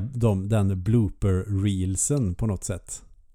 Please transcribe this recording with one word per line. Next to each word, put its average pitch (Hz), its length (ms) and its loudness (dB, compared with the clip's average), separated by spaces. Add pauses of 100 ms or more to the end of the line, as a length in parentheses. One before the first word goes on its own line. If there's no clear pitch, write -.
(140)
dem, 104 340 2
den 98 340 2
blooper-reelsen 98 1500 0
på 113 120 -2
något 98 180 -4
sätt. - 380 -10 (320)